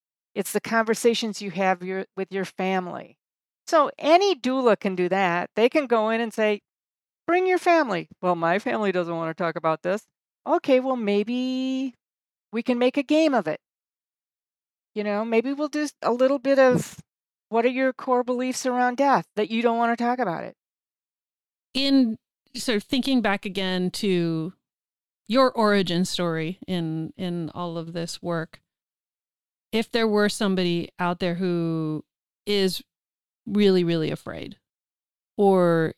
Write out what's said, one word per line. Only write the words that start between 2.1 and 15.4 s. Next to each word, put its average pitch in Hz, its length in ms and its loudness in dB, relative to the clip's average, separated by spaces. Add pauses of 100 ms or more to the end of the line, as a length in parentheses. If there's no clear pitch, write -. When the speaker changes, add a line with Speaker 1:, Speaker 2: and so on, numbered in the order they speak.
Speaker 1:
with 190 160 -8
your 190 120 -4
family. 185 720 -6 (520)
So 294 300 4
any 359 360 4
doula 247 440 2
can 190 180 -4
do 180 120 0
that. 175 460 0
They 226 140 4
can 294 180 0
go 220 240 2
in 226 100 0
and 233 140 -6
say, 214 280 0 (680)
"Bring 370 180 2
your 370 120 2
family." 262 500 2 (120)
"Well, 180 140 0
my 170 240 2
family 220 320 -2
doesn't 175 240 -2
wanna 165 200 -4
talk 165 200 -4
about 160 280 -2
this." 185 240 -4 (400)
"Okay, 285 340 2
well, 262 160 -2
maybe 254 960 -2 (580)
we 226 100 -2
can 247 160 0
make 247 180 2
a 285 60 0
game 302 320 2
of 214 140 0
it. 151 120 -6 (1300)
You 208 100 -4
know, 208 200 -2
maybe 233 280 0